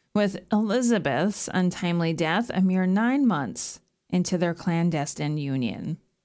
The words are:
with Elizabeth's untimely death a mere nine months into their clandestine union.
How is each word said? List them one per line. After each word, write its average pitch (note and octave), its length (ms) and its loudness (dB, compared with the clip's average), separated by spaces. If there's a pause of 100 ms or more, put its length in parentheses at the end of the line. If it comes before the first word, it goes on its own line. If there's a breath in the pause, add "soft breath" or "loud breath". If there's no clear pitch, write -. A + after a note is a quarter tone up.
(140)
with G#3 380 0
Elizabeth's G#3 1000 0
untimely F3 640 0
death E3+ 400 0
a F#3+ 80 0
mere F#3 240 2
nine A#3 400 2
months C#3+ 540 -2 (320)
into F3+ 260 0
their E3+ 160 0
clandestine D#3+ 840 -2
union. C3+ 580 -4 (280)